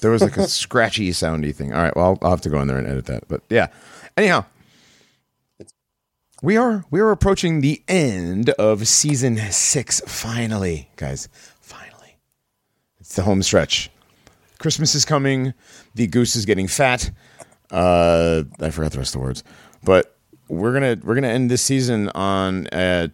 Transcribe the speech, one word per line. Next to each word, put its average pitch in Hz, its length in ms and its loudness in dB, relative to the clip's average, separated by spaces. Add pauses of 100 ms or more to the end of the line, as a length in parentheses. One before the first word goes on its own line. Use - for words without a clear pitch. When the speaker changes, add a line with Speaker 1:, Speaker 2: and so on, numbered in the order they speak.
Speaker 1:
There 110 100 2
was, 113 120 4
like, - 140 0
a 190 120 0
Speaker 2:
<laughs> - 0 -
Speaker 1:
scratchy 110 640 -2
soundy 80 440 -2
thing. 69 180 -8
All 71 80 -2
right. 82 140 0
Well, 87 120 2
I'll, 95 160 2
I'll 87 80 2
have 90 120 0
to - 60 -4
go 73 120 0
in 71 60 0
there 67 120 0
and 57 80 -4
edit 67 200 -6
that. 64 220 -8
But - 200 -6
yeah. 107 200 2 (480)
Anyhow, 180 280 2 (2000)
we 196 140 2
are, 226 340 0
we 160 100 0
are 220 100 4
approaching 185 500 0
the 139 280 0
end 110 600 0
of 107 380 2
season 131 480 0 (140)
six. - 560 -2
Finally, 110 920 -4
guys. 69 320 -8 (320)
Finally. - 580 -20 (800)
It's - 140 -16
the 95 80 -2
home 98 200 2
stretch. - 480 0 (680)
Christmas 151 360 -2
is 143 100 0
coming. 135 500 0 (400)
The 110 140 0
goose 120 280 2
is 110 80 -2
getting 95 240 0
fat. 127 420 0 (600)
Uh, 85 760 4 (160)
I 78 100 -2
forgot 78 220 -4
the 67 60 -8
rest 65 160 -6
of 65 60 -4
the 65 60 -4
words. 65 180 -8 (380)
But 90 320 4 (340)
we're 101 240 -2
gonna, 131 300 0
we're 113 120 -2
gonna 135 140 0
end 123 220 0
this 123 120 0
season 123 480 0
on, 95 580 -2
uh, 90 460 0